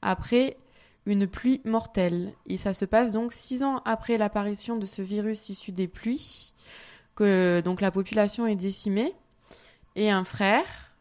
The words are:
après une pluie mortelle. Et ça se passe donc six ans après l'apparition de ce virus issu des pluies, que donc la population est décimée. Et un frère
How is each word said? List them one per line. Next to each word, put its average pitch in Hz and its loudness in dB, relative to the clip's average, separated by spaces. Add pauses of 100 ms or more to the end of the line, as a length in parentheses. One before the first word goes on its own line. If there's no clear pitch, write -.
après 240 2 (480)
une 202 2
pluie 254 0
mortelle. 190 0 (120)
Et 185 -6
ça 196 -2
se 190 -2
passe 226 4
donc 233 -2
six - -6
ans 277 0
après 226 -2
l'apparition 208 -2
de 208 -4
ce 196 -12
virus 208 -4
issu 196 -10
des 180 -2
pluies, - -8 (640)
que 185 4
donc 185 -2
la 196 2
population 208 0
est 214 2
décimée. 196 -2 (800)
Et 214 2
un 190 4
frère 208 0